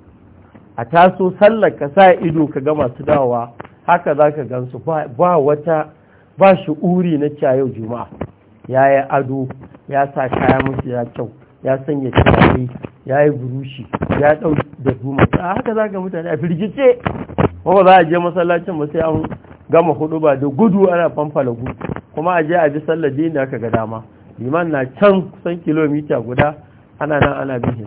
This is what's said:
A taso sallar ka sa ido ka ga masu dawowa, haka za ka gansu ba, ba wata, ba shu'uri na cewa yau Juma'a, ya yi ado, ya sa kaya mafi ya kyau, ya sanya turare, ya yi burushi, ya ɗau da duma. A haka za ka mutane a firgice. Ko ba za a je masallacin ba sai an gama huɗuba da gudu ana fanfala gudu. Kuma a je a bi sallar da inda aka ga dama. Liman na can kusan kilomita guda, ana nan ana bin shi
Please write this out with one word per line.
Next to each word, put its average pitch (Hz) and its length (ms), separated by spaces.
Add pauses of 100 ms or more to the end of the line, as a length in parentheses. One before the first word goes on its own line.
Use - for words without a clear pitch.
(760)
A - 80
taso 185 540
sallar 208 380
ka 143 180
sa 190 180
ido 160 340
ka - 140
ga 143 120
masu 143 300
dawowa, 123 480 (340)
haka 175 300
za 147 160
ka 147 120
gansu 127 420
ba, 156 200 (120)
ba 175 200
wata, 151 520 (480)
ba 190 180 (100)
shu'uri 175 520
na 143 120
cewa 147 280
yau 135 120
Juma'a, 113 380 (600)
ya 131 240
yi 139 180
ado, 135 380 (420)
ya 139 240
sa 131 160
kaya 131 340
mafi 131 260
ya 123 160
kyau, 117 240 (340)
ya 131 220
sanya 135 260
turare, - 580 (360)
ya 139 180
yi 147 80
burushi, 131 560 (340)
ya 147 140
ɗau 156 200 (240)
da 131 120 (100)
duma. 135 220 (160)
A 180 160
haka 240 180
za 214 160
ka 196 100
mutane 180 300
a 160 80
firgice. 190 600 (640)
Ko 170 100
ba 196 100
za 185 140
a 180 80
je 165 120
masallacin 175 640
ba 147 120
sai 165 100
an 160 220 (460)
gama 165 240
huɗuba 156 460
da 143 80
gudu 196 440
ana 170 180
fanfala 135 420
gudu. 117 220 (420)
Kuma 170 200
a 170 80
je 156 120
a 160 140
bi 143 160
sallar 160 300
da 143 80
inda 160 180
aka 135 180
ga 113 100
dama. 110 340 (360)
Liman 160 320
na 135 140 (140)
can 196 320
kusan 175 320
kilomita 151 580
guda, 127 340 (440)
ana 147 200
nan 143 140
ana 135 260
bin 123 180
shi 110 100